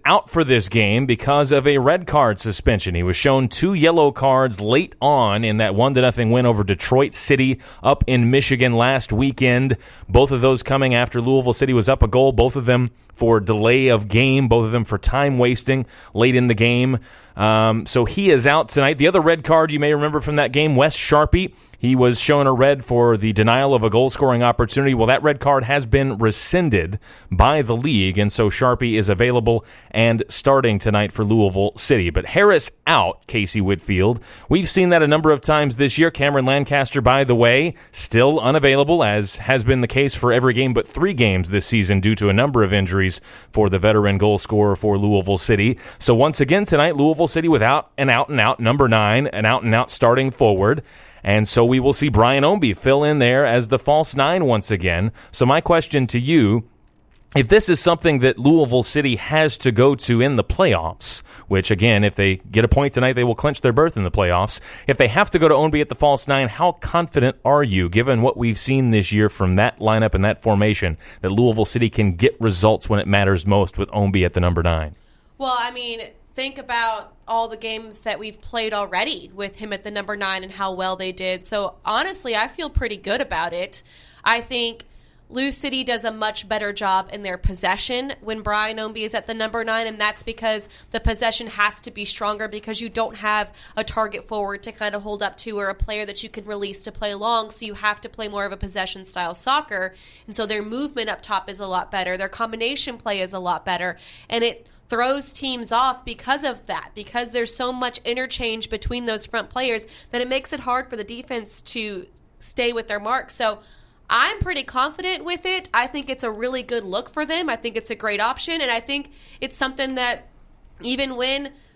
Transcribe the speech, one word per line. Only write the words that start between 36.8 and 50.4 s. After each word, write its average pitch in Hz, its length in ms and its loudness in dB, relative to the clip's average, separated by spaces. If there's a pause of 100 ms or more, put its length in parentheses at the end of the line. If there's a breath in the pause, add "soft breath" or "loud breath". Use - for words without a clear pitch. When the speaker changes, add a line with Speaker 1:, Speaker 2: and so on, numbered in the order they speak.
Speaker 1:
by 127 220 4
the 123 140 2
way, 127 380 4 (180 loud breath)
still 131 480 2
unavailable, 143 640 4
as 104 320 -2
has 131 260 0
been 127 180 2
the 117 60 0
case 135 300 0
for 123 160 2
every 123 220 4
game 127 200 0
but - 140 -2
three 180 260 -2
games 95 360 2
this 98 160 -2
season 101 340 2
due 107 160 2
to 104 120 0
a 95 40 4
number 120 320 2
of 92 80 0
injuries 95 480 0 (320 loud breath)
for 107 160 2
the 95 100 0
veteran 101 400 2
goal 104 200 2
scorer 104 360 0
for 101 240 0
Louisville 101 400 0
City. 107 400 0 (220 loud breath)
So - 120 2
once 139 280 2
again 170 240 2
tonight, 147 320 2
Louisville 151 320 2
City 165 180 -2
without 139 520 2
an 139 120 2
out-and-out 123 480 2
number 127 300 2
nine, 110 400 2
an 107 180 -2
out-and-out 117 440 2
starting 131 400 2
forward. 110 520 2 (460 loud breath)